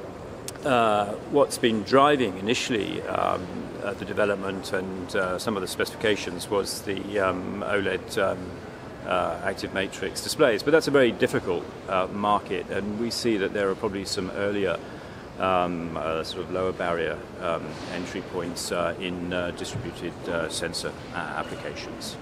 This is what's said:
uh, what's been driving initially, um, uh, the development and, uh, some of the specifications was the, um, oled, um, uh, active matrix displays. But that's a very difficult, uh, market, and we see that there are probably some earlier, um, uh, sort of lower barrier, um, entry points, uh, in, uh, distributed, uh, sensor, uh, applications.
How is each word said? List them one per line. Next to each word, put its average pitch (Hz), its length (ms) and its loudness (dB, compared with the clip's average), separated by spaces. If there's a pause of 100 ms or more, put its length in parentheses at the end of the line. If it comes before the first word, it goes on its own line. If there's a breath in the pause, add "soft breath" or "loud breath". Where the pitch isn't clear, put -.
(640)
uh, 110 440 6 (240)
what's - 260 6
been 110 260 4
driving 131 540 6
initially, 98 640 0
um, 92 440 0 (380)
uh, 101 120 -2
the 98 100 -8
development 98 640 0
and, 92 420 -4
uh, 92 240 2
some 107 200 -2
of 95 40 0
the 90 60 -2
specifications 98 840 -2
was 98 340 0
the, 98 360 -2
um, 95 480 0
oled, 95 500 0
um, 92 200 2 (680)
uh, 87 380 2
active 98 300 -4
matrix 98 500 -2
displays. 123 400 4
But 147 80 2
that's 156 160 6
a 147 40 2
very 131 200 8
difficult, 98 540 2 (240)
uh, 95 240 2
market, 101 560 0
and 104 280 -2
we 117 140 0
see 113 260 2
that 92 160 2
there 101 160 2
are 95 60 2
probably 98 300 -2
some 95 260 -2
earlier, 101 460 0 (640 loud breath)
um, 87 580 2
uh, 80 260 0
sort 90 220 -6
of 82 60 -8
lower 92 200 0
barrier, 85 460 0 (240)
um, 82 220 -2 (300)
entry 90 280 -6 (120)
points, 87 380 -4
uh, 85 300 0
in, 90 320 -4
uh, 87 180 0
distributed, 85 600 -6 (160)
uh, 82 180 0
sensor, 82 460 -4 (200)
uh, 87 40 -6
applications. 76 1040 -6